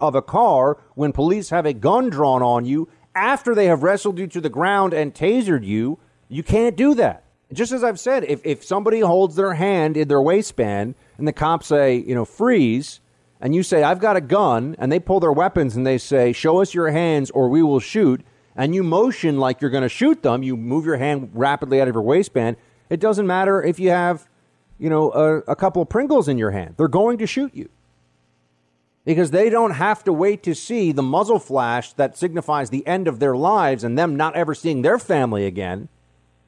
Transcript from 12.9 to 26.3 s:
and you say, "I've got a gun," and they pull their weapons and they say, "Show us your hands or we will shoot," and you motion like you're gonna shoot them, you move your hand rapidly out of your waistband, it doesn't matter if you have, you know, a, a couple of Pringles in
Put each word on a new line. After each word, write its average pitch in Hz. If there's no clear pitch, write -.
and 139
you 180
say, 170
"I've 175
got 208
a 175
gun," 139
and 127
they 165
pull 185
their 165
weapons 147
and 131
they 131
say, 123
"Show 165
us 185
your 170
hands 151
or 131
we 156
will 143
shoot," 147
and 147
you 190
motion 175
like 131
you're 147
gonna 127
shoot 311
them, 127
you 131
move 127
your 156
hand 135
rapidly 135
out 131
of 120
your 113
waistband, 120
it 165
doesn't 208
matter 190
if 165
you 185
have, 175
you 156
know, 156
a, 156
a 151
couple 180
of -
Pringles 254
in 131